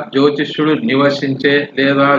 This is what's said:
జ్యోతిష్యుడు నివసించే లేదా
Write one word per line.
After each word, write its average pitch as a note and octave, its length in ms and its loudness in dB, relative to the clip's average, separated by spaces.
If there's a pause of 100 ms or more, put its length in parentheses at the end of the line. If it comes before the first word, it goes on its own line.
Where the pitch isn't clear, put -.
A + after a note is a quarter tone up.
(140)
జ్యోతిష్యుడు D3 580 0 (160)
నివసించే C#3 640 0 (240)
లేదా C#3 280 2 (120)